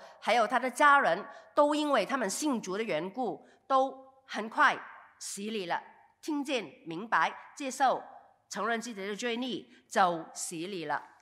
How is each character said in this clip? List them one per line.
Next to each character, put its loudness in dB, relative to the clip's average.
还 2
有 6
他 0
的 0
家 6
人， 2
都 6
因 0
为 4
他 -2
们 0
信 -2
主 -6
的 -2
缘 -2
故， -6
都 0
很 -6
快 4
洗 -10
礼 -6
了， -2
听 -4
见、 -4
明 -8
白、 2
接 -6
受、 2
承 -6
认 -2
自 -10
己 -10
的 -6
罪 -4
孽， -6
就 2
洗 -8
礼 -8
了。 -2